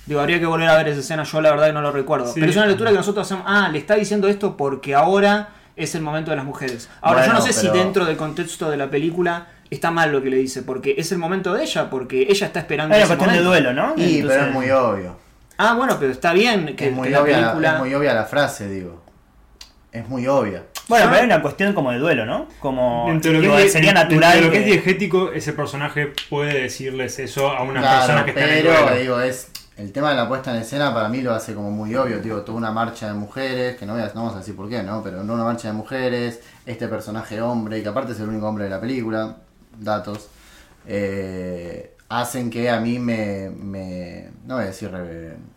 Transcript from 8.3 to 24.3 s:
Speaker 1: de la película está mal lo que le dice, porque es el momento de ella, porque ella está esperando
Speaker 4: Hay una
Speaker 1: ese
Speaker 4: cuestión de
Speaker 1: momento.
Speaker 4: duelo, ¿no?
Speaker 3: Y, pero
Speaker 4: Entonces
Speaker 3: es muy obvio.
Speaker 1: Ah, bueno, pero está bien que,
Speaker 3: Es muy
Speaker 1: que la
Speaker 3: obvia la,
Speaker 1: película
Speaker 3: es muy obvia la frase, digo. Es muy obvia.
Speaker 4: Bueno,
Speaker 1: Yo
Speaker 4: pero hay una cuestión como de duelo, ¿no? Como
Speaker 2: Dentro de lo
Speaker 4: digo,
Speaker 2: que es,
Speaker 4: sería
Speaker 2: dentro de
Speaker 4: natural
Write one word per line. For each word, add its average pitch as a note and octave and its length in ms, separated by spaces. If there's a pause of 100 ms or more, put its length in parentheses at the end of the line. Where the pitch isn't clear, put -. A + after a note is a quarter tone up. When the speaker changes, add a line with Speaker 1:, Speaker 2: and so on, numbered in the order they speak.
Speaker 1:
de D3 80
la C#3 120
película E3+ 580 (220)
está E3+ 200
mal E3 220
lo C#3 100
que C3 80
le C3 80
dice, C3 240
porque C#3 360
es D#3+ 140
el F#3+ 60
momento F3 360
de C4 100
ella, D#3+ 260
porque C3 400
ella G3 180
está E3+ 120
esperando D#3 340
Speaker 4:
Hay G#3+ 60
una G#3 80
Speaker 1:
ese E3 100
Speaker 4:
cuestión F#3 180
de F3 80
Speaker 1:
momento. E3 280
Speaker 4:
duelo, C3 160
¿no? - 100
Speaker 3:
Y, D#3+ 240
pero C#3+ 120
Speaker 4:
Entonces C#3 140
Speaker 3:
es C3 60
muy C3 180
obvio. G2+ 460 (400)
Speaker 1:
Ah, G#3+ 160
bueno, A#3 260
pero C3+ 120
está E3+ 220
bien F#3+ 420
que, C#3+ 140
Speaker 3:
Es C3 40
muy C3 140
Speaker 1:
que C#3 60
la C#3+ 100
Speaker 3:
obvia D3 160
la, A2+ 80
Speaker 1:
película - 260
Speaker 3:
es D#3 60
muy C3 140
obvia C#3 200
la A2 120
frase, A2 440
digo. F2 320 (920)
Es A#2 160
muy B2 200
obvia. G2+ 360 (240)
Speaker 4:
Bueno, E4 180
Speaker 1:
Yo - 60
Speaker 4:
pero F#3+ 100
hay B3 60
una E3+ 140
cuestión G3 320
como D3 180
de A#2+ 60
duelo, C3+ 300
¿no? A3 200 (120)
Como B2 480
Speaker 2:
Dentro D#3+ 240
de D#3+ 60
lo D#3+ 40
Speaker 4:
digo, D3 140
Speaker 2:
que C#3+ 100
es, - 60
Speaker 4:
sería D#3+ 220
Speaker 2:
dentro E3+ 160
de D#3+ 120
Speaker 4:
natural E3+ 240